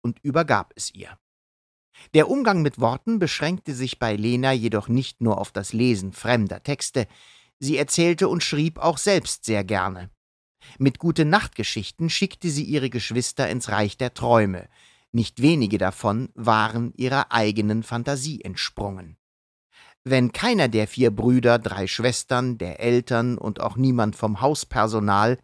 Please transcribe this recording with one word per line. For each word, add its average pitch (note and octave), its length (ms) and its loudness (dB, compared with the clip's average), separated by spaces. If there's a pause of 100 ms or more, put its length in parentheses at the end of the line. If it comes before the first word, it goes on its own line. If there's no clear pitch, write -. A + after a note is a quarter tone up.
und A#2+ 200 -6
übergab C#3+ 540 0
es - 180 -10
ihr. G2 240 -20 (960)
Der D#3 120 8
Umgang A3 360 2
mit C#3+ 160 0
Worten C3 400 0
beschränkte D#3+ 540 -2
sich B2+ 260 -6
bei A2 160 0
Lena B2 360 0
jedoch A2 360 0
nicht B2 340 -2
nur A2 160 2
auf G2+ 140 -6
das G2 220 -6
Lesen A2+ 380 2
fremder G#2+ 520 -2
Texte. - 440 -4 (520)
Sie C#3 180 0
erzählte E3+ 500 2
und E3+ 160 0
schrieb D#3+ 360 -2
auch D#3 180 0
selbst - 480 0
sehr G#2 180 0
gerne. F#2+ 460 -4 (720)
Mit C3 180 2
Gute-Nacht-Geschichten D#3+ 1120 -2
schickte - 400 -4
sie D3 140 -4
ihre C3+ 260 -2
Geschwister A#2 580 -4
ins A#2 220 -4
Reich G#2 260 0
der B2 200 -6
Träume. G#2+ 520 2 (440)
Nicht A2+ 300 -2
wenige B2+ 360 4
davon G2+ 560 -2
waren A2 640 0
ihrer B2+ 360 -2
eigenen G#2+ 520 2
Fantasie C3 580 -6
entsprungen. F#2+ 760 -8 (880)
Wenn B2+ 300 2
keiner G#3 340 2
der A2 200 2
vier B2 240 2
Brüder, A#2+ 480 4
drei F#2+ 260 -4
Schwestern, B2 720 -2
der F2 220 -10
Eltern A#2+ 580 0
und - 240 -6
auch A2+ 160 -4
niemand A#2+ 380 2
vom G#2+ 260 -2
Hauspersonal A2 1040 0